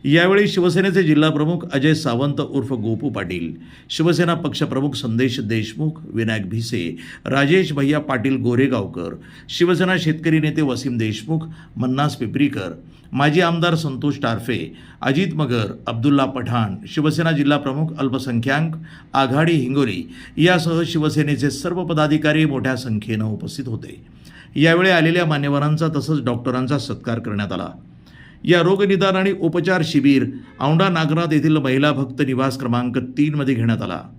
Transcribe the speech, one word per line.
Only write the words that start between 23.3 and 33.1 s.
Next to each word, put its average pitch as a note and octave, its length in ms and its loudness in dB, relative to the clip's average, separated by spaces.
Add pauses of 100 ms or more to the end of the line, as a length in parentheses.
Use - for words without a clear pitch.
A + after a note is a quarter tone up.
होते. - 380 -10 (500)
यावेळी E3 340 4
आलेल्या E3+ 360 4
मान्यवरांचा D3 680 0
तसंच D3 300 -2
डॉक्टरांचा B2 520 -2
सत्कार A#2 420 -6
करण्यात G2 320 -4
आला. F#2 160 -6 (760)
या F3 160 4
रोगनिदान F#3+ 560 4
आणि F#3+ 260 2
उपचार E3+ 420 0
शिबिर C#3 400 4 (360)
औंढा D#3+ 300 4
नागनाथ D#3+ 440 0
येथील D#3 240 4
महिला C#3 340 2
भक्त C3 360 -4
निवास C3 300 -2
क्रमांक B2 400 -2
तीन D3 380 0